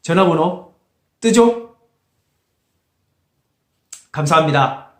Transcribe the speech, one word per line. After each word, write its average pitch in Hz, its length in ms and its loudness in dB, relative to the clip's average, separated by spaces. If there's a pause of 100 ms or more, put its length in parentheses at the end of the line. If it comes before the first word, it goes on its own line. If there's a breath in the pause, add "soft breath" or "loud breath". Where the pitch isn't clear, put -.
전화번호 170 720 -2 (460)
뜨죠? 233 540 2 (2500)
감사합니다. 147 880 -2